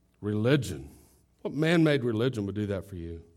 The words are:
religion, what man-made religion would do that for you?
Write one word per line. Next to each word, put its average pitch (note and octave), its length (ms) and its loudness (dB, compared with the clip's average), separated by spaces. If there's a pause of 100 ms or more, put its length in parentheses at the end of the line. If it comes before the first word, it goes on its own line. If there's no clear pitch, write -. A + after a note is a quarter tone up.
(220)
religion, G#2 680 0 (520)
what - 120 -8
man-made D#3 500 4
religion A#2 440 0
would G2 80 -6
do G#2+ 120 0
that F#2+ 220 -6
for F#2+ 60 -12
you? E2 260 -10 (160)